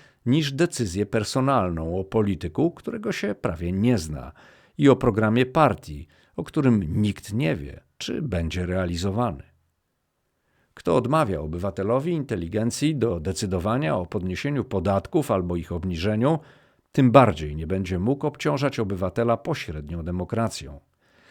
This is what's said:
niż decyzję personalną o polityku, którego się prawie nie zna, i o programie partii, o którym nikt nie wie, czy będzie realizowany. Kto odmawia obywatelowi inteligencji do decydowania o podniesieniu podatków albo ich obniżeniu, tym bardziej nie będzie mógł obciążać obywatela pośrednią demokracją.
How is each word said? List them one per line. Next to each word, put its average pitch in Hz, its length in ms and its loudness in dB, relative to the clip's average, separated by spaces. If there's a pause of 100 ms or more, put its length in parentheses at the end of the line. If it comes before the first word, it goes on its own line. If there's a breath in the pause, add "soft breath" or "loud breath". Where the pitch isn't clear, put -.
(260 loud breath)
niż 143 260 2
decyzję 117 540 0
personalną 98 920 0
o 95 40 -2
polityku, 104 680 0
którego 214 400 -6
się 202 240 -4
prawie 85 360 -4
nie 110 260 4
zna, 76 340 -6 (460 soft breath)
i 143 120 6
o 131 60 8
programie 113 500 2
partii, 107 640 0 (280 soft breath)
o - 80 -6
którym 107 580 2
nikt 101 320 -2
nie 143 220 0
wie, 71 240 -10 (180)
czy - 240 -6
będzie 90 440 -2
realizowany. 92 800 -2 (1300)
Kto - 220 0
odmawia 120 440 0
obywatelowi 98 720 -2
inteligencji 117 840 -2
do 90 240 0
decydowania 98 800 -2
o 92 80 -4
podniesieniu 104 580 -2
podatków 98 680 0
albo 92 240 0
ich 85 160 -4
obniżeniu, 98 680 0 (520 soft breath)
tym 131 200 6
bardziej 82 440 6
nie 80 120 -6
będzie 92 320 -2
mógł 127 280 -2
obciążać 143 520 -2
obywatela 104 580 0
pośrednią 80 680 -6
demokracją. 90 760 -4 (520 soft breath)